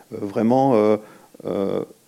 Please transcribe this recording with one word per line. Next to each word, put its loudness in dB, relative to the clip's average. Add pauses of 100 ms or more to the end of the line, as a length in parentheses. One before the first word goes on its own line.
(120)
Euh, -12
vraiment, 2
euh, 4 (480)
euh, -4 (240)